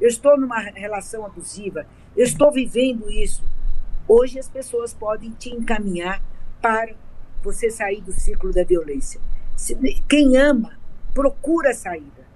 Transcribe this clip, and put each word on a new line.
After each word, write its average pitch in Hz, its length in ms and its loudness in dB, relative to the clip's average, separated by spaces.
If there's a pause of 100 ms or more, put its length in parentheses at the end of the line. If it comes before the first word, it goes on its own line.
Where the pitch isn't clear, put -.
eu 226 80 4
estou 277 300 4
numa 247 200 -4
relação 208 640 -10
abusiva, 185 640 -12 (300)
eu 233 80 4
estou 294 280 4
vivendo 247 580 -2
isso." - 320 2 (640)
Hoje 254 320 4
as 262 100 -12
pessoas 240 440 -8
podem 214 380 -6
te - 180 -16
encaminhar 202 720 -2 (400)
para 226 320 0 (500)
você 214 280 -2
sair 208 300 -6
do 185 120 -8
ciclo 190 400 4
da 180 120 4
violência. - 560 -2 (360)
Se, - 200 -2 (320)
quem 277 280 6
ama, 269 360 2 (420)
procura 285 560 0
a 226 40 0
saída. 160 480 -12 (140)